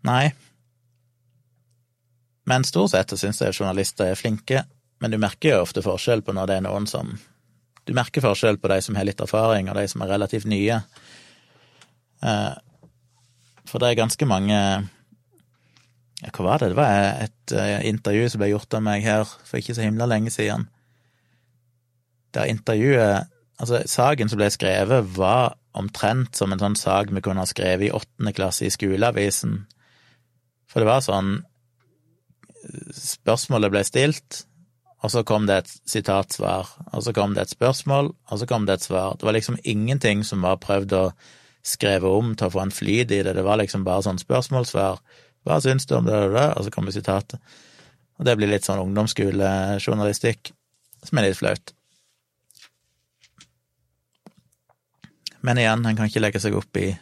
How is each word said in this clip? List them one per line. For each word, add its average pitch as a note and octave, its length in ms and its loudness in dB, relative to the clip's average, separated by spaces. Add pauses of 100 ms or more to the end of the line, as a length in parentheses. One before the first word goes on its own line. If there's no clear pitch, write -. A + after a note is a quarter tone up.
Nei. C3+ 300 4 (2250)
Men B2+ 160 2
stort F#3+ 300 0
sett F#2+ 180 2
så F#2+ 80 -4
synes G#2 240 -2
jeg G#2 100 0
journalister F#2+ 540 -2
er F#2 80 0
flinke, A#2+ 460 -2 (420)
men A#2 80 -2
du G#2+ 80 -2
merker G#2+ 320 2
jo F#2+ 140 4
ofte - 180 -6
forskjell G#2 400 0
på - 80 -6
når F#2+ 160 -2
det G2 80 0
er F#2+ 80 -2
noen G2 240 -4
som, - 220 -6 (720)
du - 80 -6
merker B2+ 320 -2
forskjell G#2+ 340 4
på G2 140 -2
de F#2+ 140 2
som A2 100 -4
har G2 80 -2
litt G2 160 -4
erfaring, G#2+ 480 2
og G2 80 -6
de G2+ 160 0
som A2 100 -6
er G2 120 -2
relativt G#2 340 -2
nye. G#2+ 300 0 (1500)
Eh, G#2 300 -2 (1120)
for - 160 -2
det A#2+ 60 6
er A#2 100 2
ganske A2+ 320 0
mange, G2 240 2 (1700)
ja, - 100 -14
hva - 140 -4
var B2 180 2
det? G2+ 80 2
Det F#2+ 80 0
var G2+ 460 4
et, - 260 -12
eh, G2+ 400 0
intervju A2 400 0
som A2 80 -6
ble G2+ 140 2
gjort G#2 260 -4
av A2 80 -2
meg G#2 160 0
her G#2+ 240 2
for - 320 -8
ikke A#2 160 -8
så A#2 80 -2
himla A2 240 0
lenge A2+ 240 0
siden. A2 380 -4 (1600)
Der A#2 160 -2
intervjuet, A2 800 2 (320)
altså, A#2+ 240 -2
saken B2 480 2
som G#2 80 -4
ble G#2 160 4
skrevet G2 640 0
var A2+ 380 2 (180)
omtrent A2+ 640 -2
som G2 160 0
en F#2+ 80 -2
sånn G2+ 160 0
sak G2+ 320 0
vi G2 80 -2
kunne F#2+ 240 -2
ha - 80 -4
skrevet F#2 380 0
i - 20 -2
åttende - 480 -6
klasse F#2+ 240 -2
i G2 80 -2
skoleavisen. G2+ 960 -2 (1040)
For - 80 -2
det A2 80 4
var C3 160 4
sånn, G2 400 -2 (1500)
spørsmålet - 800 0
ble G2+ 160 2
stilt, - 580 -2 (540)
og G#2+ 140 -4
så A#2+ 100 2
kom G#2+ 240 2
det G2 140 4
et - 80 -12 (180)
sitatsvar, G2 800 -2 (240)
og A2 140 -6
så A#2 100 -4
kom G2+ 200 2
det F#2+ 100 0
et - 80 -14
spørsmål, C#3 580 0
og - 300 -8
så A#2+ 80 -6
kom A2 180 0
det G2 60 2
et F#2 160 -4
svar. F#2+ 260 -2
Det - 120 -4
var G#2+ 100 2
liksom A#2+ 260 -4
ingenting G#2+ 640 0
som G2 160 -4
var F#2 160 2
prøvd G2 380 -2
å F#2 60 4 (600)
skrive F#2+ 480 0
om A2+ 240 2
til G#2+ 120 -2
å F2+ 40 -2
få F#2+ 140 -2
en G2 80 -4
flyt A2 400 0
i G2+ 100 2
det. F#2+ 140 -2
Det F#2+ 80 0
var G#2+ 160 2
liksom G2 260 -2
bare F#2 160 0
sånn F#2+ 160 -2
spørsmålssvar. B2 800 0 (480)
«Hva - 160 2
syns C3 240 2
du C3+ 80 2
om A#2 120 2
det G#2+ 80 2
og G2+ 200 2
det?» C3 100 4 (120)
Og G2+ 80 -4
så G#2+ 60 -6
kommer G2 240 -4
sitatet. G2 440 -2 (800)
Og D3+ 60 -2
det A#2+ 140 6
blir G#2 120 2
litt G2+ 160 0
sånn G2 160 0
ungdomsskolejournalistikk, G2+ 1700 0 (520)
som D3+ 160 0
er G2+ 80 4
litt F#2+ 120 -2
flaut. - 340 -4 (3750)
Men B2 220 0
igjen, A2+ 240 2
en A2 100 2
kan A2 120 0
ikke A2 160 0
legge G#2 200 0
seg G2+ 140 0
opp - 220 -6
i F#2+ 100 0 (120)